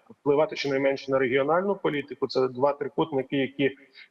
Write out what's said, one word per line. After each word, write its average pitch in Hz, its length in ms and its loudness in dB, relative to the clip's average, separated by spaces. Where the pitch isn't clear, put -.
впливати 147 360 2
щонайменше 139 540 0
на 135 80 2
регіональну 147 580 2
політику. 143 500 -4
Це 131 220 0
два 131 240 0
трикутники, 143 640 -4
які, 139 280 -2